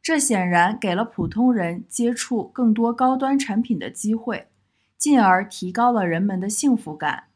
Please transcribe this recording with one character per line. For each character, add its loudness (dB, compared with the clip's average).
这 0
显 0
然 2
给 -2
了 0
普 -6
通 2
人 -2
接 -2
触 -4
更 0
多 0
高 2
端 0
产 -2
品 -2
的 -8
机 -4
会， -8
进 4
而 4
提 -10
高 2
了 2
人 0
们 0
的 -4
幸 2
福 -6
感。 -6